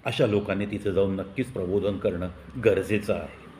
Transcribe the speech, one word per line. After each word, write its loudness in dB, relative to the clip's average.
अशा 2
लोकांनी 2
तिथं -2
जाऊन 4
नक्कीच -4
प्रबोधन 0
करणं -2
गरजेचं 2
आहे. -8